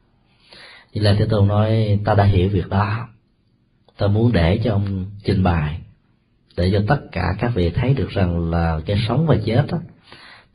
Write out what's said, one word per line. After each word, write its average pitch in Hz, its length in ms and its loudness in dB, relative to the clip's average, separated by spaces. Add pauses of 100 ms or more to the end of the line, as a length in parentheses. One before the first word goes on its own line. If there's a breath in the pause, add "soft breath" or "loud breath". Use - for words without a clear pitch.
(920 loud breath)
Như - 80 -4
Lai 104 180 4
Thế 107 80 2
Tôn 101 220 2
nói, 104 560 2
"Ta 110 100 2
đã 101 100 4
hiểu 95 240 4
việc 92 200 -2
đó. 104 400 -2 (920)
Ta 104 80 0
muốn 113 260 2
để 90 320 2
cho 117 80 0
ông 98 340 -2 (180)
trình 92 180 0
bày, 80 360 0 (800)
để 90 160 0
cho 101 160 2
tất - 120 0 (120)
cả 90 260 -4
các 120 160 -2
vị 87 160 0
thấy 127 240 0
được - 160 -4
rằng 85 400 -2
là 82 360 0
cái 101 220 -2
sống 147 180 0
và 123 180 2
chết 127 280 0
đó, 165 60 -4 (760 loud breath)